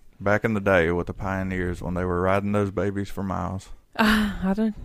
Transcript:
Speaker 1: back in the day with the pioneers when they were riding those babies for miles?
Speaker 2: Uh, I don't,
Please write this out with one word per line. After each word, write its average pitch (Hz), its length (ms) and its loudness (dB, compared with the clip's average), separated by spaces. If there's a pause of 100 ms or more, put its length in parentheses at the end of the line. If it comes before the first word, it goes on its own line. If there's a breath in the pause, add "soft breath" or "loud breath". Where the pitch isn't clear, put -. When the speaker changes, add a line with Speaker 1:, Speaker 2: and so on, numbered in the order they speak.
(200)
Speaker 1:
back 101 240 2
in 113 120 2
the 101 40 0
day 92 320 4
with 87 140 0
the - 80 -8
pioneers 95 640 -2
when 87 140 -4
they 87 100 -2
were 90 160 0
riding 98 320 2
those 101 200 2
babies 98 400 -2
for 98 100 -6
miles? 92 480 -4 (260)
Speaker 2:
Uh, 214 360 2 (120)
I 190 120 0
don't, 220 180 0 (120)